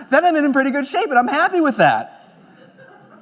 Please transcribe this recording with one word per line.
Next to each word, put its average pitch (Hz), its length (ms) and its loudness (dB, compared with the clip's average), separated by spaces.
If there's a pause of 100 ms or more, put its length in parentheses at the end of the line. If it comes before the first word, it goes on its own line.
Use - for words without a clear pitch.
(100)
that 302 140 2
I'm 339 120 2
in 294 160 0
pretty 269 180 0
good 277 160 -4
shape, 359 240 -4
and 247 80 2
I'm 247 100 0
happy 339 320 0
with 262 180 0
that. 131 420 0 (1000)